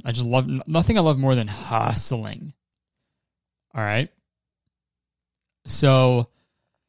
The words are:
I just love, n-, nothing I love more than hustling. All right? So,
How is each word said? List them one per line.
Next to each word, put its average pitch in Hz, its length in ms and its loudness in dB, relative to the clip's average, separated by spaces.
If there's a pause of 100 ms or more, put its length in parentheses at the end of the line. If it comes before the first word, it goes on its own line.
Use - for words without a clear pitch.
I 127 60 -6
just 120 160 -4
love, 127 220 0
n-, 131 180 -6
nothing 170 320 2
I 180 40 4
love 151 160 2
more 135 180 2
than 113 100 -2
hustling. 110 1040 -4 (1200)
All 113 120 -4
right? 110 260 -2 (1600)
So, 127 600 4 (640)